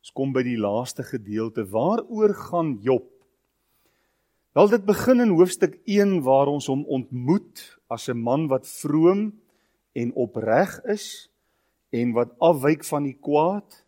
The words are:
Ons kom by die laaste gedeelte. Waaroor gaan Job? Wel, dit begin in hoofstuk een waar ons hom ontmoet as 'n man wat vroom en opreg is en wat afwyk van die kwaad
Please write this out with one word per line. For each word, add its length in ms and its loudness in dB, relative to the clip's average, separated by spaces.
Ons 80 -20
kom 160 -4
by 160 0
die 160 -4
laaste 400 -4
gedeelte. 640 -6
Waaroor 720 0
gaan 380 -4
Job? 220 2
Wel, 160 6
dit 160 0
begin 380 2
in 100 4
hoofstuk 460 2
een 320 2
waar 240 4
ons 240 -4
hom 160 -2
ontmoet 800 -4
as 200 -8
'n 120 -4
man 260 0
wat 220 -2
vroom 640 2
en 160 -4
opreg 720 0
is 460 -8
en 240 -2
wat 240 -2
afwyk 480 2
van 180 -4
die 140 -8
kwaad 720 -2